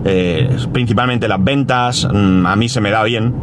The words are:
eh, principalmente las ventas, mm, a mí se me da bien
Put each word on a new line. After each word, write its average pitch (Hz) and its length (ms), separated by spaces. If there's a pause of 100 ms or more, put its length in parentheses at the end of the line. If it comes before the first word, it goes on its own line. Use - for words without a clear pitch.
eh, 90 440 (240)
principalmente 123 540
las 98 160
ventas, 127 680
mm, 95 380
a 90 80
mí 113 140
se 120 120
me 104 100
da 110 120
bien 117 400